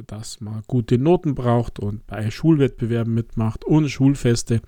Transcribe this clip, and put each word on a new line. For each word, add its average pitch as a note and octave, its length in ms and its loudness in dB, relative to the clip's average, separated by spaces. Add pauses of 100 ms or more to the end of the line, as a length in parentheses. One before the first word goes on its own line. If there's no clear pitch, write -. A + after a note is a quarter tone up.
dass - 340 -14
man G#2+ 260 -10
gute B2 300 0
Noten D3+ 380 2
braucht A#2+ 460 0
und G#2 260 -6
bei G#2+ 240 -4
Schulwettbewerben A#2+ 800 0
mitmacht A2+ 520 -2
und D3+ 260 4
Schulfeste. B2 760 2